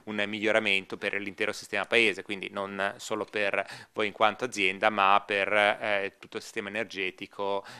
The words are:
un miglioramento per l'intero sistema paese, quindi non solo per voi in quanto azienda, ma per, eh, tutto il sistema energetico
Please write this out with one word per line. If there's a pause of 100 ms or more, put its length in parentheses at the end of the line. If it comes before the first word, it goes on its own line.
un
miglioramento
per
l'intero
sistema
paese,
quindi
non
solo
per (300)
voi
in
quanto
azienda,
ma
per,
eh,
tutto
il
sistema
energetico (140)